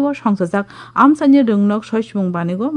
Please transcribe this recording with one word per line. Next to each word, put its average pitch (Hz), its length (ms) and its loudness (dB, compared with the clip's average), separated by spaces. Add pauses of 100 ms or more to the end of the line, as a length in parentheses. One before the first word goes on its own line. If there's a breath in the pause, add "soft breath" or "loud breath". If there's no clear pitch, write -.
ও - 20 -2 (140)
সংসাজাক 202 420 -2 (380 loud breath)
আমসানি 285 360 4 (120)
রংনক 208 380 0
ছয় 226 200 -4
সিমুং 196 260 -6
বানিগো 175 320 -6 (100)